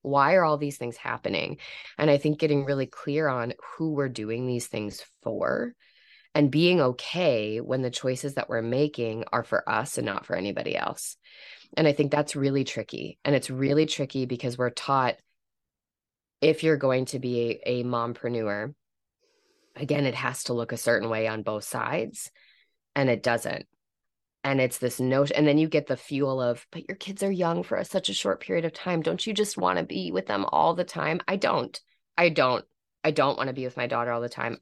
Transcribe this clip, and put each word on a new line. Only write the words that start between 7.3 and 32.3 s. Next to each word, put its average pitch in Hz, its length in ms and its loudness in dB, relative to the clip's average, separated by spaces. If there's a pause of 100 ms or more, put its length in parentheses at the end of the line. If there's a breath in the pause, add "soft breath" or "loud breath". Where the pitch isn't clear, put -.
when 127 220 -2
the 127 80 -2
choices 131 460 -4
that - 140 -4
we're 113 120 0
making 117 720 0
are 117 120 0
for - 240 0
us 113 300 -2
and 120 80 -2
not 101 220 -4
for - 80 -2
anybody 95 420 -2
else. - 400 -6 (580 loud breath)
And 156 120 4
I 143 60 6
think 143 180 2
that's 147 240 0
really 139 300 2
tricky. - 600 -8
And 143 100 4
it's 127 140 -2
really 139 380 2
tricky 131 400 -4
because 123 320 -4
we're 123 100 0
taught, 131 460 2 (1200)
if 156 220 4
you're 160 160 4
going 131 280 2
to 135 120 -6
be 120 480 -2
a, 123 160 0
a - 20 -4
mompreneur, 117 920 -2 (1000)
again, 147 320 0
it 117 80 -2
has 127 300 -4
to 127 80 -4
look 117 180 -2
a 117 60 -4
certain 117 300 2
way 113 200 0
on 110 160 -4
both 107 200 -4
sides, 143 680 -4 (640 soft breath)
and 139 160 4
it 107 100 0
doesn't. - 460 0 (760)
And 139 160 2
it's 127 200 0
this 123 200 -2
notion, 131 360 2
and 151 120 6
then 147 120 6
you 160 80 4
get 151 180 2
the 131 100 -2
fuel 135 460 -2
of, 120 300 -2
"But 165 160 -12
your 196 100 -8
kids 196 240 -10
are 196 100 0
young 175 300 0
for - 160 -4
a, 190 80 -2
such - 240 -2
a 196 40 -4
short - 260 0
period 170 260 -2
of 160 80 -4
time. 170 300 -2
Don't 170 240 -2
you 220 80 -4
just 208 200 0
wanna 180 280 2
be - 280 -4
with - 140 -2
them 101 200 -2
all 160 280 4
the 175 100 -2
time?" 156 440 -2
I 190 80 0
don't. - 440 0 (380)
I 175 120 6
don't. 131 360 2 (380)